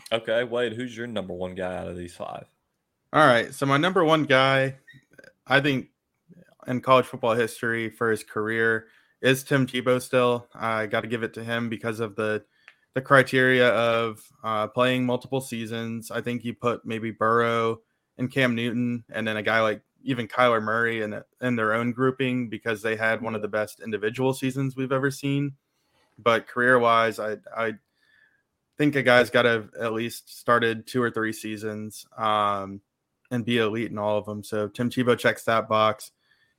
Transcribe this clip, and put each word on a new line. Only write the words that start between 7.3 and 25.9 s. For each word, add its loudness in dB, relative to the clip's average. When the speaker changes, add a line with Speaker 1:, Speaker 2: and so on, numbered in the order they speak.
Speaker 2:
history -2
for -2
his -2
career -2
is 2
Tim 0
Tebow 0
still. 0
I -4
gotta -4
give -4
it -4
to -12
him -4
because -6
of -8
the, -2
the -4
criteria 6
of, 0
uh, -2
playing 0
multiple -4
seasons. -8
I -6
think -4
you -6
put -4
maybe -6
Burrow 2
and -4
Cam 2
Newton -2
and -4
then -4
a -4
guy 2
like 0
even -4
Kyler 2
Murray -2
in, -6
in 0
their 2
own 0
grouping -2
because -6
they -2
had 0
one -6
of -6
the -6
best -4
individual -2
seasons -4
we've -6
ever 0
seen. -4